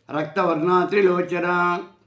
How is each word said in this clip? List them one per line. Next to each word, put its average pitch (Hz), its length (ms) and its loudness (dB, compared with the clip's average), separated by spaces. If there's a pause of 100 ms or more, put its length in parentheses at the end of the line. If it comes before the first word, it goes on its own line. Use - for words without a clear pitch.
"రక్తవర్ణ 170 760 0
త్రిలోచన" 175 640 0 (600)